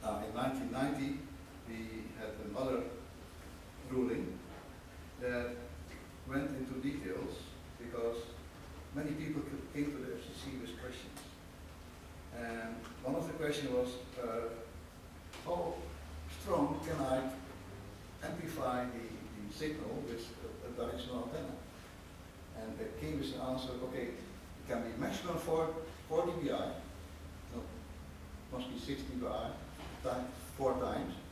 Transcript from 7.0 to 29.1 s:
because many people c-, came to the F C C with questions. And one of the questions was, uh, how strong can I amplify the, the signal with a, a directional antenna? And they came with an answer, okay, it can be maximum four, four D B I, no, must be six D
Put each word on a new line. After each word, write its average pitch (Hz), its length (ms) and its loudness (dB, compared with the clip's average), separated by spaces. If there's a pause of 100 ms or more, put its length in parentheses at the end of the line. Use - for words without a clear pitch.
because 117 400 0 (760)
many 151 160 2
people 151 300 2
c-, 139 320 -2
came 143 180 4
to 143 60 0
the 127 200 -2
F - 80 -4
C - 80 -8
C 135 260 -4
with - 220 -4
questions. - 380 -6 (1160)
And 117 380 -2 (280)
one 131 120 4
of 165 120 2
the - 60 0
questions 139 360 2
was, 123 200 8 (320)
uh, 117 280 2 (960)
how 262 280 4 (680)
strong 151 440 6
can 151 200 2
I 131 160 8 (1040)
amplify 127 600 2
the, 117 200 -2 (320)
the 101 160 -4
signal - 540 0
with 117 180 -2 (200)
a, - 220 -6
a 120 180 0
directional 123 440 0
antenna? - 260 -2 (1000)
And 110 200 -4
they - 100 0 (120)
came 151 200 2
with 135 160 0
an 123 60 0
answer, 127 300 2 (140)
okay, 120 220 0
it - 600 -8
can 117 140 4
be 117 80 0 (100)
maximum 165 380 2
four, 160 320 6 (380)
four 160 180 8
D 175 60 4 (100)
B 143 100 4
I, - 200 4 (840)
no, 240 80 0 (880)
must 127 220 -2
be - 60 -2
six 139 240 0
D 127 160 -2